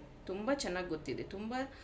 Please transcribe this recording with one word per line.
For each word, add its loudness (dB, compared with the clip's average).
ತುಂಬಾ 2
ಚೆನ್ನಾಗ್ 2
ಗೊತ್ತಿದೆ. 0
ತುಂಬಾ -2